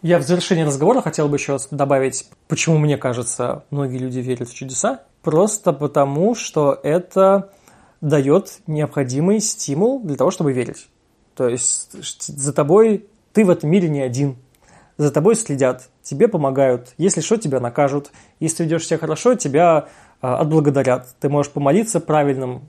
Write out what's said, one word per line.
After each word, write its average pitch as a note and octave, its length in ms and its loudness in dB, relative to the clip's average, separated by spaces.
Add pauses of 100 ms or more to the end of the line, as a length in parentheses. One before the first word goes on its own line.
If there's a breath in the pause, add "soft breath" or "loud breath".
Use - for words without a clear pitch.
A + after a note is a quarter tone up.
Я E3+ 140 2
в D3+ 60 0
завершение E3+ 420 0
разговора D3+ 360 2
хотел D#3 260 -2
бы C#3+ 100 0
ещё C#3 220 -4 (100)
добавить, C#3 580 -2 (200)
почему, D#3+ 320 0
мне D3 180 2
кажется, - 720 -4
многие C3+ 300 -6
люди B2+ 180 -6
верят B2 320 -6
в - 60 -20
чудеса. E3 460 -6 (200)
Просто E3+ 520 0
потому, C#3+ 600 0
что C#3+ 480 -2
это F#3+ 720 0 (500 soft breath)
даёт D3 480 2 (160)
необходимый D3+ 760 -2
стимул G#3+ 600 -2
для D3+ 120 -6
того, C#3 160 2
чтобы D3+ 220 -2
верить. B2 340 -6 (480)
То B2+ 120 -2
есть - 560 -6
ш-, - 320 -12
за C#3+ 160 -6
тобой, G3 540 2 (280)
ты A3 120 4
в F#3 60 4
этом D#3+ 180 0
мире F3 200 4
не C#3+ 120 -2
один. C3 360 -2 (600 soft breath)
За D3 140 2
тобой D#3+ 240 4
следят, C3 540 -2 (120)
тебе C#3+ 260 0
помогают. C3+ 680 0
Если E3 240 0
что, A3+ 160 0
тебя C#3 220 -2
накажут. C#3 520 -2 (280 soft breath)
Если D#3+ 180 -4
ты F3 60 -2
ведёшь D#3+ 240 -2
себя D#3+ 100 -2
хорошо, D#3+ 380 0
тебя, D#3 500 2 (340 loud breath)
а, B2+ 200 -2
отблагодарят. C#3 680 2 (100)
Ты C#3+ 100 0
можешь C#3+ 220 0
помолиться D#3 480 0
правильным C3+ 680 -2